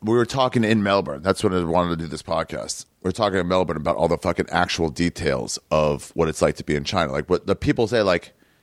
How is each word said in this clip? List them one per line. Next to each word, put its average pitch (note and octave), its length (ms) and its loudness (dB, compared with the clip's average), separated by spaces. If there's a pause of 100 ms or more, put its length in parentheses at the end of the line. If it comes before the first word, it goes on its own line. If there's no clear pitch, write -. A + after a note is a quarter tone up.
we G#2+ 140 0
were A#2+ 100 4
talking B2+ 380 0
in G#2+ 200 4
Melbourne. G2 380 0
That's F#2+ 220 0
when G2+ 100 2
I F2+ 100 2
wanted E2+ 280 2
to E2+ 40 -2 (100)
do - 20 -8
this D2+ 160 -10
podcast. D#2+ 640 -6 (180)
We - 60 -2
were - 40 0
talking G2+ 260 0
in F2 80 0
Melbourne F2 300 0
about D#2+ 180 0
all E2+ 120 2
the E2 100 2
fucking F2 320 -2
actual E2+ 400 0
details C#2+ 680 -2 (120)
of D2+ 440 0
what D#2+ 120 2
it's D#2 140 -2
like E2 160 2
to - 60 -10
be D#2+ 120 -2
in C#2+ 80 -2
China. D#2 280 -2
Like, D2+ 180 -4
what F2+ 180 0
the G2 80 0
people A#2+ 320 0
say, A2+ 140 0
like, F#2 320 0 (300)